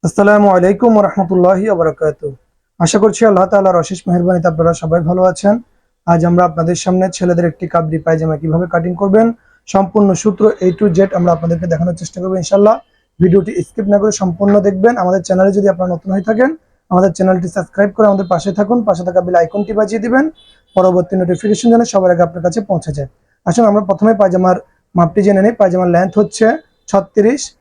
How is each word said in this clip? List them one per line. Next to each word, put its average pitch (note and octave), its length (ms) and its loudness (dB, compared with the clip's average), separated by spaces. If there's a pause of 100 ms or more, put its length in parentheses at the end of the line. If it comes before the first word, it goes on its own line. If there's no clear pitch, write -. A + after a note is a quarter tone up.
আসসালামু G3+ 520 2
আলাইকুম G3 380 2
ওয়া G#3 120 4
রাহমাতুল্লাহি F#3 600 0
ওয়া G#3 140 -2
বারাকাতুহু। D3+ 520 -4 (480)
আশা E3+ 220 0
করছি A3 280 2
আল্লাহ F#3+ 220 2
তাআলার G3 300 2
অশেষ F3+ 240 -8
মেহেরবানিতে F3+ 460 0
আপনারা E3 200 0 (100)
সবাই E3 260 0
ভালো F3+ 220 0
আছেন। G3+ 240 0 (520)
আজ E3+ 140 2 (100)
আমরা F3+ 180 2
আপনাদের E3+ 360 -2
সামনে F#3 220 0 (100)
ছেলেদের F3 340 0
একটি - 220 -12
কাবলি D#3+ 320 -2
পায়জামা D#3+ 360 -2
কিভাবে E3 320 -2
কাটিং F3 200 -2 (100)
করবেন, G#3 240 2 (420)
সম্পূর্ণ G3 400 2 (140)
সূত্র G#3 220 -2 (220)
A - 20 4 (100)
to G#3+ 80 0 (100)
Z - 20 0 (200)
আমরা F3 180 2
আপনাদেরকে E3 360 -4
দেখানোর E3 280 -2
চেষ্টা - 220 -14
করবো F#3 200 -4
ইনশাআল্লাহ। G3+ 340 2 (440)
ভিডিওটি F#3 320 2 (140)
স্কিপ G#3 260 -8
না G3+ 80 2
করে G#3+ 200 0
সম্পূর্ণ G3 340 -2 (120)
দেখবেন। G3+ 360 0
আমাদের F#3 240 0
চ্যানেলে F#3+ 320 2
যদি G3+ 140 0
আপনারা F3+ 220 -4
নতুন F3+ 200 -10
হয়ে G3 140 -4
থাকেন, A#3+ 220 0 (400)
আমাদের F#3 260 2
চ্যানেলটি F#3 400 0
সাবস্ক্রাইব G3 400 -2
করে A3 140 2
আমাদের G3 220 -2
পাশে F3+ 260 -2
থাকুন, G#3 200 0 (100)
পাশে F3 160 0
থাকা F3+ 220 0
বেল F3+ 140 -2
আইকনটি G3+ 380 -2
বাজিয়ে G#3+ 260 -2
দিবেন, B3+ 200 0 (520)
পরবর্তী F#3 460 0
নোটিফিকেশন G3+ 500 -2
যেন A#3 100 4 (100)
সবার F#3 200 2
আগে F3 140 2
আপনার E3 200 -10
কাছে F3+ 140 -4 (100)
পৌঁছে E3 260 -4
যায়। C#3 120 -8 (380)
আসুন G3+ 240 2
আমরা G#3 180 0
প্রথমে G3+ 320 0
পায়জামার F#3 360 2 (380)
মাপটি E3+ 320 2
জেনে G3 180 2
নিই। A#3 160 2
পায়জামার F3+ 340 2
লেন্থ F3 260 0
হচ্ছে G#3 260 0 (440)
ছত্রিশ G#3 500 0 (200)